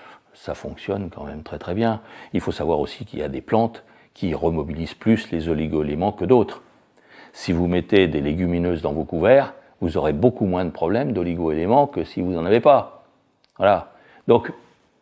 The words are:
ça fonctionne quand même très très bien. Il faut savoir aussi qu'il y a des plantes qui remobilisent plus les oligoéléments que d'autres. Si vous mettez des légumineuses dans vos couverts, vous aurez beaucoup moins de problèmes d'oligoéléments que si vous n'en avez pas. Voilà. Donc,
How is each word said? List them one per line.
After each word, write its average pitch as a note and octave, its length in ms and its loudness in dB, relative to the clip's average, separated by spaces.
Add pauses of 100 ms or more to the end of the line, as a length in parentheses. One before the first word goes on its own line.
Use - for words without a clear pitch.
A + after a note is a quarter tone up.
(320)
ça - 220 -10
fonctionne G2 600 -8
quand D2+ 100 -12
même D2 180 -12
très - 160 -14
très F2 160 -8
bien. A2 260 0 (320)
Il - 80 0
faut F2+ 120 -4
savoir D2+ 280 0
aussi - 240 -6
qu'il - 140 -12
y D2+ 40 -6
a D2+ 60 -6
des C#2 140 -8
plantes A2+ 420 -2 (300)
qui F2+ 200 -4
remobilisent D#2+ 600 -4
plus A2 360 0
les E2 180 -4
oligoéléments D#2 640 -2
que F#2 120 -6
d'autres. A2 380 2 (720)
Si - 200 -4
vous F2 140 2
mettez F2+ 420 4
des D2+ 140 -2
légumineuses F2 580 0
dans D2+ 120 -4
vos D#2 120 -4
couverts, A#2 480 2 (300)
vous E2 160 -2
aurez D2+ 160 0
beaucoup A2+ 320 2
moins F2+ 180 0
de E2 60 -4
problèmes A2+ 420 -2
d'oligoéléments F2 720 0
que E2+ 160 -6
si - 200 -8
vous F2+ 100 -2
n'en E2 140 -4
avez A2 140 4
pas. C3 440 2 (540)
Voilà. G2 340 2 (340)
Donc, A#2 240 4 (520)